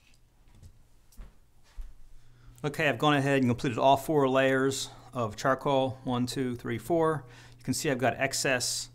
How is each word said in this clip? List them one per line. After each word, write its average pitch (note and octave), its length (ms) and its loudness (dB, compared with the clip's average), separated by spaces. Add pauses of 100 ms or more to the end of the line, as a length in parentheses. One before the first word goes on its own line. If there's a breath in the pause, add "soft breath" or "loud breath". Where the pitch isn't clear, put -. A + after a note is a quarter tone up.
(2750 soft breath)
Okay, D3+ 240 -2
I've B2+ 100 0
gone D3 160 4
ahead C#3 260 4
and B2+ 100 2
completed A#2+ 280 -2
all C3+ 200 6
four C#3+ 320 2
layers C3+ 600 2 (240 loud breath)
of A2 220 -4
charcoal, C3 680 0
one, B2 200 -2
two, B2 300 -4
three, A#2 220 -6
four. D#3+ 480 0 (320 loud breath)
You - 60 -20
can C3 100 -2
see D3 180 -2
I've B2+ 60 0
got A#2+ 200 0
excess C3+ 760 -2